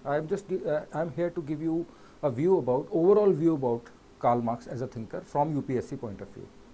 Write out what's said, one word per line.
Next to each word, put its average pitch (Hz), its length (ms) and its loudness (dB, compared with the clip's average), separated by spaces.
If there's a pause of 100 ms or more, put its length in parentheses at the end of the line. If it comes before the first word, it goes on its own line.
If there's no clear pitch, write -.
I 143 160 0
am 156 100 -8
just, 190 200 -4
uh, 151 300 -2 (120)
I 151 80 -2
am 165 140 -4
here 170 220 0
to 170 40 -4
give 147 200 -6
you 165 240 0 (360)
a 147 80 2
view 165 280 4
about, 131 340 0
overall 196 400 6
view 165 240 4
about 120 320 -2 (320)
Karl 120 220 4
Marx 117 260 -4
as 127 140 -8
a 131 60 -6
thinker - 340 -10
from 147 340 -2
U 135 60 0
P 131 160 -2
S - 120 -4
C 139 120 -10
point 98 200 -10
of - 140 -16
view, 92 100 -16 (280)